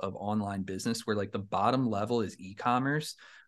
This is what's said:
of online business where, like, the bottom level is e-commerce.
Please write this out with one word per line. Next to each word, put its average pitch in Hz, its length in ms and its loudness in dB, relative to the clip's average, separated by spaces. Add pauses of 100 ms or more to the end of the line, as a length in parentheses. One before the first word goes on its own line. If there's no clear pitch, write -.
of 98 140 -2
online 101 480 -2
business 101 440 -2
where, 107 80 2
like, 101 160 0
the 104 80 -2
bottom 113 500 2
level 110 320 0
is - 180 -4
e-commerce. 127 760 0 (320)